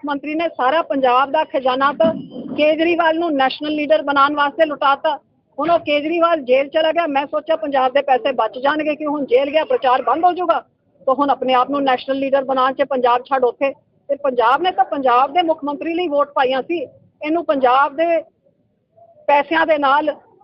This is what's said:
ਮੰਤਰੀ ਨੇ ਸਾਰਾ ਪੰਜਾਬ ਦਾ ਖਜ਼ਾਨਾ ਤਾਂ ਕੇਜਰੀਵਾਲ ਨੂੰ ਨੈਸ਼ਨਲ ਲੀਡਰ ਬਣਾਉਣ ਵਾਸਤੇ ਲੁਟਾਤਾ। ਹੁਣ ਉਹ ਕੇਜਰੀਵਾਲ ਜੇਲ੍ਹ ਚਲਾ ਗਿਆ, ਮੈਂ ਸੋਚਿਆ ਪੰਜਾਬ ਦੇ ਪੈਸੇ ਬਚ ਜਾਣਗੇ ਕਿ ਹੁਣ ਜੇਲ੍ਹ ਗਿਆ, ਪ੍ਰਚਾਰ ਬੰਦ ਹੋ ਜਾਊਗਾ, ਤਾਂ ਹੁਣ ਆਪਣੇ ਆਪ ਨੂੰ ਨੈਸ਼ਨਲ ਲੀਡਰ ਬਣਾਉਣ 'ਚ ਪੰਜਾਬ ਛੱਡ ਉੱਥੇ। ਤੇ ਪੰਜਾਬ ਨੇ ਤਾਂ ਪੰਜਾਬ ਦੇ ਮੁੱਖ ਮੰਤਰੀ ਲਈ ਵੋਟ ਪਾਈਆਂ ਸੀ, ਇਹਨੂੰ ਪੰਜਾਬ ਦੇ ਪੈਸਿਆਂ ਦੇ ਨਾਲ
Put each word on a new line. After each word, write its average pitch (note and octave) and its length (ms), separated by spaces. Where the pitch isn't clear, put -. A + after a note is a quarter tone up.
ਮੰਤਰੀ C#4+ 300
ਨੇ E4 220
ਸਾਰਾ D4 280
ਪੰਜਾਬ C4+ 460
ਦਾ D#4 160
ਖਜ਼ਾਨਾ C4+ 520
ਤਾਂ D#4+ 140
ਕੇਜਰੀਵਾਲ D#4+ 640
ਨੂੰ E4+ 160
ਨੈਸ਼ਨਲ C4+ 400
ਲੀਡਰ D4+ 280
ਬਣਾਉਣ C#4 340
ਵਾਸਤੇ C#4+ 300
ਲੁਟਾਤਾ। C#4+ 500
ਹੁਣ D4+ 120
ਉਹ E4+ 100
ਕੇਜਰੀਵਾਲ E4 640
ਜੇਲ੍ਹ C4 280
ਚਲਾ D#4+ 220
ਗਿਆ, E4+ 140
ਮੈਂ C#4 200
ਸੋਚਿਆ D4+ 300
ਪੰਜਾਬ C4+ 360
ਦੇ C#4 100
ਪੈਸੇ C4+ 300
ਬਚ A#3 260
ਜਾਣਗੇ D4 380
ਕਿ D4+ 100
ਹੁਣ D4 200
ਜੇਲ੍ਹ C4+ 240
ਗਿਆ, D#4 140
ਪ੍ਰਚਾਰ B3 380
ਬੰਦ C#4 220
ਹੋ F4+ 80
ਜਾਊਗਾ, E4 300
ਤਾਂ C4 120
ਹੁਣ C#4 160
ਆਪਣੇ C4 240
ਆਪ B3+ 160
ਨੂੰ C#4+ 120
ਨੈਸ਼ਨਲ C4+ 360
ਲੀਡਰ C4+ 260
ਬਣਾਉਣ C4 280
'ਚ C#4 180
ਪੰਜਾਬ B3 340
ਛੱਡ C4+ 200
ਉੱਥੇ। F3 280
ਤੇ C#4 140
ਪੰਜਾਬ C4 400
ਨੇ F4+ 80
ਤਾਂ F#4+ 160
ਪੰਜਾਬ C4+ 460
ਦੇ F4+ 100
ਮੁੱਖ D#4+ 220
ਮੰਤਰੀ D4 300
ਲਈ F4 140
ਵੋਟ C#4+ 260
ਪਾਈਆਂ C4 280
ਸੀ, E4+ 160
ਇਹਨੂੰ D#4 220
ਪੰਜਾਬ C#4 520
ਦੇ E4 260
ਪੈਸਿਆਂ D4 380
ਦੇ D#4 120
ਨਾਲ C#4+ 320